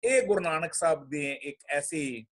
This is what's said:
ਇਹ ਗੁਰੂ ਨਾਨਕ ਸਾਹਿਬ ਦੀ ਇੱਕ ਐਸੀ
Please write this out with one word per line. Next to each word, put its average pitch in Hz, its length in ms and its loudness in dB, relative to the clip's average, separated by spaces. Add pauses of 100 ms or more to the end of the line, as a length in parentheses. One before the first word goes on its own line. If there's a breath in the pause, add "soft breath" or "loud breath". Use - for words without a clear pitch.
ਇਹ 254 180 4
ਗੁਰੂ 202 180 2
ਨਾਨਕ 165 340 -2
ਸਾਹਿਬ 151 360 2
ਦੀ 143 220 -4
ਇੱਕ 139 380 -10
ਐਸੀ 143 640 -4